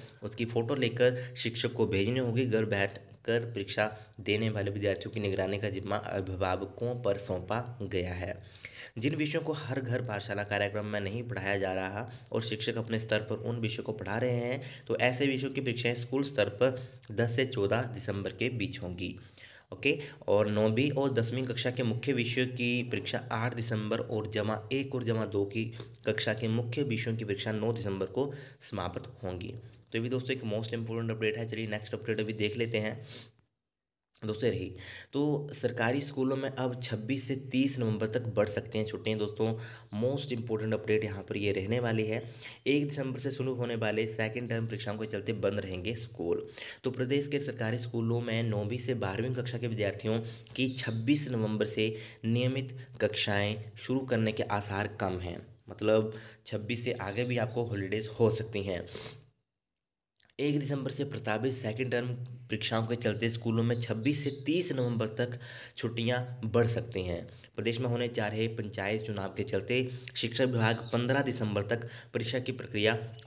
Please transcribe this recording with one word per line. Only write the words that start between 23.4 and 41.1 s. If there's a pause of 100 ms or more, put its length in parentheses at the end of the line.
दिसंबर
और
जमा
एक
और
जमा
दो
की (420)
कक्षा
के
मुख्य
विषयों
की
परीक्षा
नौ
दिसंबर
को (260)
समाप्त
होंगी। (380)
तो
ये
भी
दोस्तों
एक
most
important
update
है।
चलिए
नेक्स्ट
अपडेट
अभी
देख
लेते
हैं। (1160)
दोस्तों
रही, (380)
तो
सरकारी
स्कूलों
में
अब
छब्बीस
से
तीस
नवंबर
तक
बढ़
सकती
हैं
छुट्टियां।
दोस्तों (460)
most
important
update
यहाँ